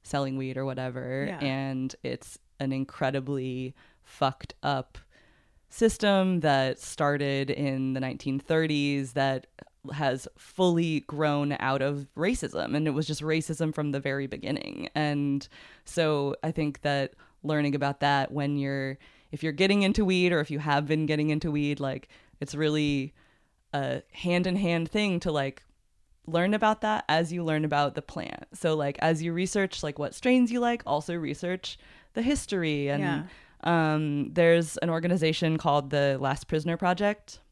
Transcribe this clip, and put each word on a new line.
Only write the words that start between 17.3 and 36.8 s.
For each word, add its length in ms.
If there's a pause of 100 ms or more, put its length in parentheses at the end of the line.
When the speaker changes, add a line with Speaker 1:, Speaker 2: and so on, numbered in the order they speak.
Speaker 1:
learning 320
about 260
that 300
when 260
you're, 400 (340)
if 120
you're 100
getting 300
into 220
weed 260
or 80
if 120
you 80
have 280
been 180
getting 240
into 220
weed, 280
like, 300 (300)
it's 160
really 580 (600)
a 280 (100)
hand-in-hand 800
thing 320
to, 100
like, 320 (640)
learn 260
about 280
that 280
as 240
you 100
learn 220
about 300
the 60
plant. 520
So, 220
like, 240
as 240
you 100
research, 500
like, 140
what 160
strains 380
you 80
like, 260
also 300
research 640 (360)
the 80
history. 680
And, 120
Speaker 2:
Yeah. 220 (400)
Speaker 1:
um, 680
there's 440
an 120
organization 680
called 320
the 300
Last 280
Prisoner 300
Project 600 (120)